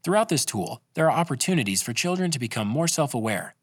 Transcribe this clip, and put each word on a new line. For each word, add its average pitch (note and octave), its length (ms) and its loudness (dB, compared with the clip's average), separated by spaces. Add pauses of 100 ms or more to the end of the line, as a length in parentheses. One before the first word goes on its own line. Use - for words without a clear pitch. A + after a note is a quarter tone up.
Throughout G#3+ 260 2
this D3+ 160 2
tool, F2+ 380 -6 (100)
there D#3+ 180 4
are D3 80 2
opportunities C#3+ 600 0
for A#2+ 140 -6
children F3+ 360 0
to D3 80 -2
become A2+ 300 -2
more D3 180 0
self-aware, A2 760 -2